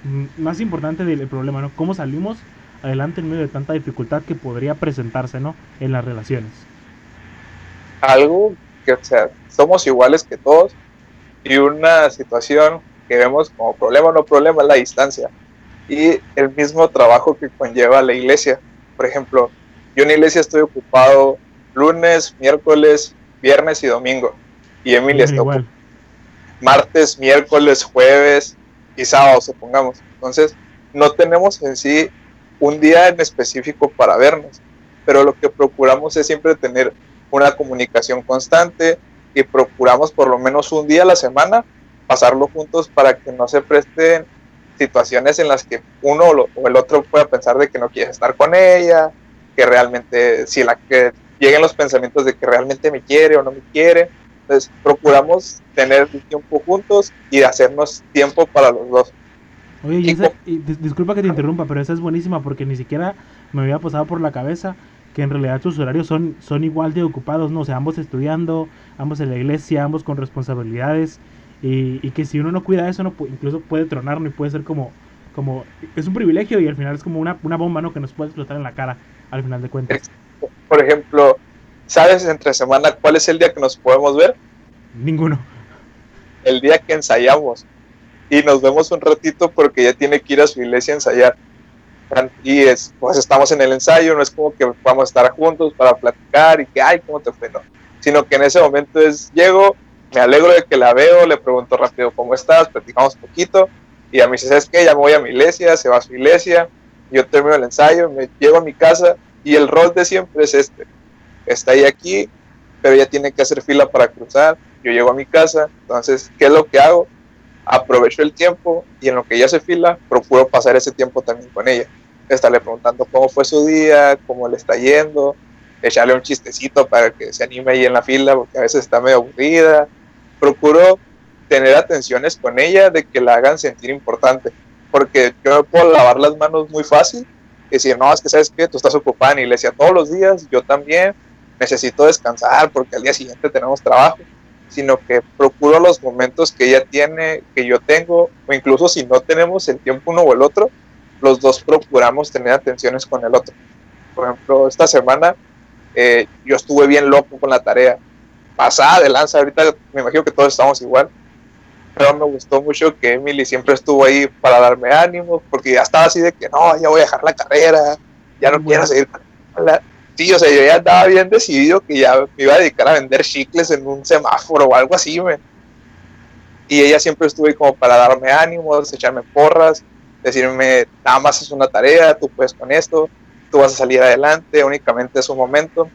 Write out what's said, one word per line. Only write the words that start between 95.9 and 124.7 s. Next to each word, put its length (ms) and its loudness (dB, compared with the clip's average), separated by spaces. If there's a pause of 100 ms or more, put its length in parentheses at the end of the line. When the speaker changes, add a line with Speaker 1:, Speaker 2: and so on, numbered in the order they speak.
Speaker 2:
platicar 640 0
y 60 -10
que, 140 -4
"Ay, 240 2
¿cómo 140 -10
te 120 -10
fue?", 180 -16
no. 100 -14 (400)
Sino 260 0
que 100 -4
en 80 2
ese 180 2
momento 380 0
es, 320 0
llego, 460 4 (360)
me 80 2
alegro 320 4
de 160 4
que 80 0
la 160 4
veo, 320 6
le 120 0
pregunto 400 -4
rápido, 340 -4
"¿Cómo 240 -6
estás?", 340 2
platicamos 460 -4
poquito, 540 -2 (420)
y 100 2
a 60 6
mí 60 -2
dice, 140 -8
"¿Sabes 240 2
qué? 140 2
Ya 60 4
me 100 2
voy 120 4
a 60 4
mi 100 -10
iglesia", 460 2
se 140 -6
va 80 4
a 40 0
su 120 -20
iglesia, 560 0 (400)
yo 180 0
termino 280 2
el 80 0
ensayo, 480 2
me 180 -10 (100)
llego 180 4
a 40 2
mi 120 -10
casa, 440 2 (260)
y 120 0
el 120 2
rol 280 2
de 100 0
siempre 380 -4
es 100 -2
este. 320 -2 (600)
Está 260 -4
ahí 120 4
aquí, 460 -2 (520)
pero 140 4
ya 120 4
tiene 240 -6
que 100 -4
hacer 220 -4
fila 240 0
para 200 0
cruzar, 500 -2 (260)
yo 80 -6
llego 180 0
a 60 -2
mi 100 -10
casa, 440 0 (120)
entonces, 560 -6
¿qué 80 2
es 60 6
lo 160 4
que 120 2
hago? 280 4 (580)
Aprovecho 560 0
el 120 -2
tiempo, 520 -4 (140)
y 100 -4
en 60 -4
lo 100 -6
que 100 -8
ella 100 4
hace 140 0
fila, 400 -2 (100)
procuro 400 2
pasar 260 2
ese 160 -2
tiempo 300 -6
también 300 -10
con 160 -6
ella. 180 -2 (440)
Estarle 300 2
preguntando 460 -6
cómo 240 0
fue 160 -2
su 200 0
día, 520 2 (100)
cómo 220 -8
le 80 -6
está 180 -4